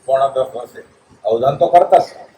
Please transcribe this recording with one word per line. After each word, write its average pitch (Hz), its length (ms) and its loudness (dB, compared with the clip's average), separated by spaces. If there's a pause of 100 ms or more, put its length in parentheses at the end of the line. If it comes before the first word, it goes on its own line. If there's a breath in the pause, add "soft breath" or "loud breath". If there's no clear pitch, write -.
પોણા 135 220 0
દસ 131 280 -6
વર્ષે - 280 -18 (420)
અવધાન 120 320 -2
તો 170 100 2
કરતા 175 300 4
જ. - 40 4 (360)